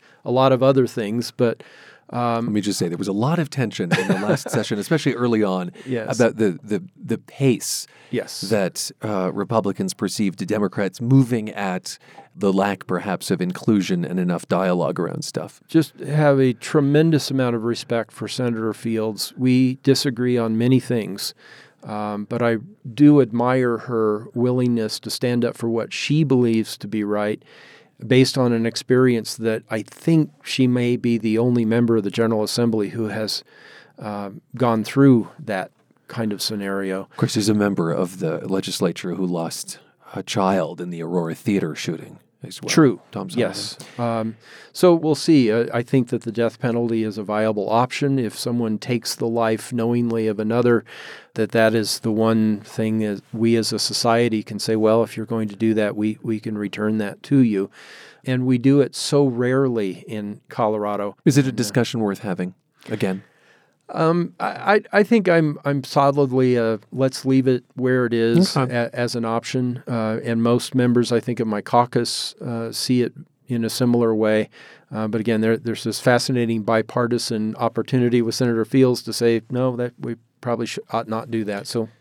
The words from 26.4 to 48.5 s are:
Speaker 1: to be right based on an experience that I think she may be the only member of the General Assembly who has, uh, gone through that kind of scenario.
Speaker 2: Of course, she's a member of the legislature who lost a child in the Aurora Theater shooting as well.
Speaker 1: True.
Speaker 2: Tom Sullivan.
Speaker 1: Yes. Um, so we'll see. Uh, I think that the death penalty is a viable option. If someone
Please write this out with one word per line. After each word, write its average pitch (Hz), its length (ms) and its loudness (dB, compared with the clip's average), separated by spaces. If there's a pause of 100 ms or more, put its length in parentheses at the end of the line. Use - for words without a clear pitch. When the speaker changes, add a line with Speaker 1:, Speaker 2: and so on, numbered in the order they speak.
Speaker 1:
to - 100 -14
be 104 160 -4
right 104 400 -2 (640)
based 127 320 4
on 120 140 2
an 113 140 0
experience 123 720 2
that 113 300 -2
I 110 140 -4
think 160 480 0 (140)
she 131 240 2
may 123 280 2
be 117 220 0
the 110 200 0
only 120 260 4
member 113 320 2
of 107 80 2
the 101 60 -2
General 113 340 0
Assembly 110 460 0
who 113 180 -4
has, 104 340 -6 (560)
uh, 101 320 -8 (260)
gone 113 280 0
through 131 440 6 (120)
that 101 320 -6 (340)
kind 110 260 -6
of 95 80 -8
scenario. 98 600 -4
Speaker 2:
Of - 160 -16
course, - 160 -2
she's 104 160 0
a 107 60 4
member 98 360 2
of 95 300 -4
the - 260 -4
legislature 95 680 -4
who 92 120 -4
lost 87 540 -6 (340)
a 98 80 -8
child 92 580 0
in 87 100 -8
the 85 120 -8
Aurora 82 320 -2
Theater 87 400 0
shooting - 460 -10 (240)
as - 180 -14
well. - 60 -8
Speaker 1:
True. 131 320 0 (100)
Speaker 2:
Tom 98 180 -10
Sullivan. 95 220 -4
Speaker 1:
Yes. - 260 -12 (220)
Um, 113 380 -6 (360)
so 180 220 6
we'll 156 220 0
see. 135 340 4
Uh, 117 240 2
I 120 80 -2
think 123 280 0
that 113 120 -4
the 117 80 -8
death 113 300 -2
penalty 117 420 -2
is 107 160 -4
a 107 60 -8
viable 104 440 0
option. 127 500 0
If 110 200 -4
someone 117 400 -2